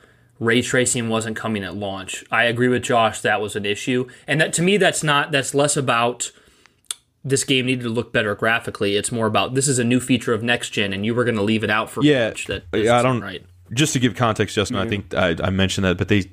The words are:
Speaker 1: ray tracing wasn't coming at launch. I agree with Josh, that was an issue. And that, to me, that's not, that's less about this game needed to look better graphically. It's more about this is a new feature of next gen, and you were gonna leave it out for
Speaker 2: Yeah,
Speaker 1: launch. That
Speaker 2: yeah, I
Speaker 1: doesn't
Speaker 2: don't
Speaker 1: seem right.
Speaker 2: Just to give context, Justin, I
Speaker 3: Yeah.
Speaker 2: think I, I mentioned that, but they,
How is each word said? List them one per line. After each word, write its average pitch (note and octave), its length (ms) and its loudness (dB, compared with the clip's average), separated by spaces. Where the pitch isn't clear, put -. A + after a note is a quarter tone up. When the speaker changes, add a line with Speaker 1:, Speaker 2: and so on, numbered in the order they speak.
Speaker 1:
ray A#2 200 2
tracing A#2+ 460 0
wasn't A2 300 -2
coming G#2+ 260 -4
at F2 120 -10
launch. G2 540 -8
I A#2 140 4
agree A#2+ 240 2
with A#2+ 160 2
Josh, A2+ 380 2
that G#2 180 2
was G#2 160 -6
an G2+ 100 -4
issue. B2 420 -2
And D3+ 140 2
that, D3+ 120 0
to D#3+ 80 0
me, F#3+ 140 4
that's F3+ 260 2
not, D3+ 300 0
that's C3+ 220 0
less C#3+ 240 2
about B2 540 0
this C3+ 220 0
game C3 220 2
needed B2+ 160 -2
to A#2+ 60 -4
look A#2 220 -4
better G#2+ 240 0
graphically. G#2+ 600 0
It's G2+ 120 -4
more A2+ 160 -2
about G#2 300 0
this C3+ 140 0
is B2+ 100 0
a A#2 60 0
new B2 160 2
feature B2 320 0
of G#2+ 100 -2
next A#2+ 280 -2
gen, G2+ 200 -2
and G2 140 -4
you A#2 100 0
were A#2+ 80 2
gonna A2+ 200 0
leave A2 200 2
it G#2 60 0
out G#2+ 200 0
for A2+ 140 -2
Speaker 2:
Yeah, C3+ 220 4
Speaker 1:
launch. - 220 -6
That - 160 -6
Speaker 2:
yeah, G#2+ 60 0
I G#2+ 40 2
Speaker 1:
doesn't A#2+ 200 4
Speaker 2:
don't B2+ 160 2
Speaker 1:
seem G2 40 -8
right. F#2+ 220 -12
Speaker 2:
Just D3 200 0
to C3+ 60 0
give A#2+ 160 2
context, A2 400 0
Justin, G2+ 200 0
I F#2+ 80 -2
Speaker 3:
Yeah. A2+ 60 -4
Speaker 2:
think G2+ 240 -6
I, F2+ 280 2
I F#2 100 0
mentioned F#2+ 340 2
that, F2+ 120 2
but G2 120 -2
they, G2+ 240 4